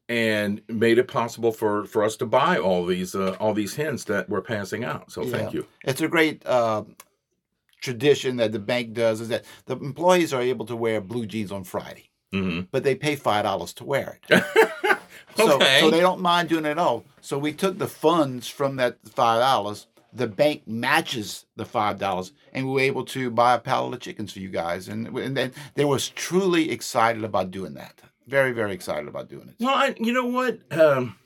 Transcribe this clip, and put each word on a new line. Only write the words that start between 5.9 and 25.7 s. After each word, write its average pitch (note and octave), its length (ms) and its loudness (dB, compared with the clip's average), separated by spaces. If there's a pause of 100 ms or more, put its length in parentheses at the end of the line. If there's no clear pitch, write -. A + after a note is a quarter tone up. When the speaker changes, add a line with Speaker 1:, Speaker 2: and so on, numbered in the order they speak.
Speaker 2:
a D#3 80 -2
great, D#3+ 380 0
uh, A2+ 380 0 (960)
tradition B2+ 560 2
that A2 160 0
the A2+ 60 -4
bank A#2 360 -4
does, A2+ 260 0
is A#2 80 -8
that B2+ 160 -4 (220)
the B2+ 100 -6
employees E3 560 2
are B2+ 80 0
able B2 260 -2
to A#2+ 100 -8
wear A2+ 240 0
blue G#2+ 260 -6
jeans G2+ 260 -6
on G2 120 -8
Friday, - 460 -10 (220)
Speaker 1:
Mm-hmm. F#2 300 -2 (100)
Speaker 2:
but C3+ 100 -2
they C3+ 140 2
pay D3 200 -2
five G#2 280 0
dollars F#2+ 300 -4
to - 100 -18
wear C3 340 -4 (100)
it. F3+ 220 6
Speaker 1:
<laughs> - 20 -6 (840)
Speaker 2:
So, F#3 200 6
Speaker 1:
Okay. C#3 240 6
Speaker 2:
so D#3 100 6
they E3 100 4
don't F#3 220 4
mind F3 260 2
doing D#3+ 160 0
it D3+ 60 0
at D3+ 80 -2
all. C3 260 0 (160)
So - 180 -6
we D3+ 140 -2
took F#3+ 240 -2
the C#3 100 -4
funds C#3+ 640 2
from C#3 280 -2
that B2 200 0 (100)
five A#2 340 4
dollars, G#2 460 0 (240)
the A#2+ 160 -4
bank C#3+ 400 0
matches A#2+ 800 -2 (120)
the A2+ 100 -8
five G#2 320 -2
dollars, F#2 340 -4 (220)
and C3 120 -4
we C3 60 -4
were C3+ 80 2
able C3 240 0
to B2+ 260 -6
buy A#2+ 220 4
a A#2+ 60 4
pallet B2+ 340 -4
of B2 80 -10
chickens - 320 -10
for G2 60 -16
you F#2+ 100 -10
guys. F#2 400 -4
And, A2 200 -8 (100)
and C3 180 -6
then B2+ 160 -2 (220)